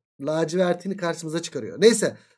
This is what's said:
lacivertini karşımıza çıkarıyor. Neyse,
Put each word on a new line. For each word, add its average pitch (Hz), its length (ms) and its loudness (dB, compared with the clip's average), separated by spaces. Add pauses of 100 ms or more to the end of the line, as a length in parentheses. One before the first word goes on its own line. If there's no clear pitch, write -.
(220)
lacivertini 175 760 -2
karşımıza 165 440 -4
çıkarıyor. 113 400 -6
Neyse, 190 360 6 (200)